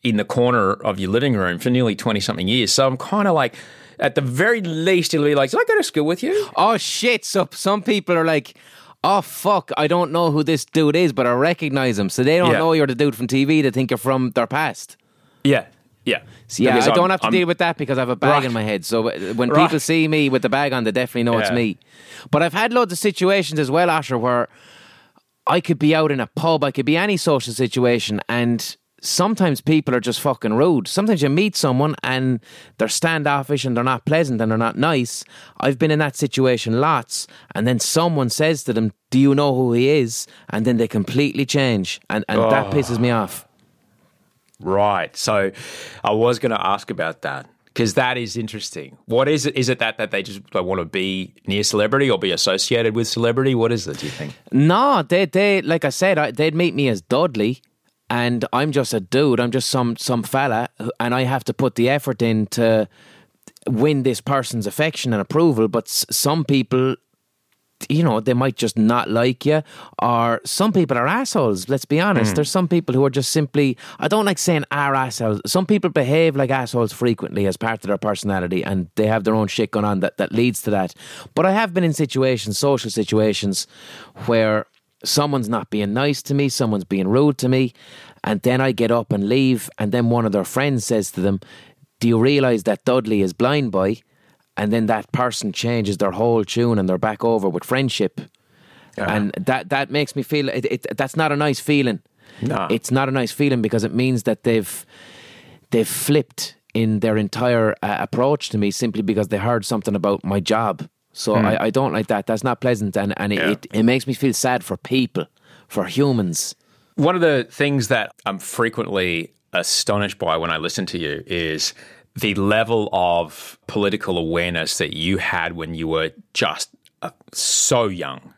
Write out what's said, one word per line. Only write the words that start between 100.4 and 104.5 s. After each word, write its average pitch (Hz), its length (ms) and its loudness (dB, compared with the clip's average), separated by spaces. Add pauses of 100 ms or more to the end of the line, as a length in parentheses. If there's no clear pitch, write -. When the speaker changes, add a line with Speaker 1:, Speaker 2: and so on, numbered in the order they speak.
Speaker 2:
it, - 180 -4
it, - 200 -4 (100)
that's 135 200 -4
not 156 160 0
a 143 40 -2
nice 147 220 0
feeling. 131 400 0 (420)
Speaker 1:
No. 113 300 -4
Speaker 2:
It's 117 220 -2
not 135 160 2
a - 20 -2
nice 131 220 -2
feeling 135 300 0
because 110 200 0
it 110 100 -4
means 123 300 0
that 110 220 -2
they've, 113 420 -2 (840)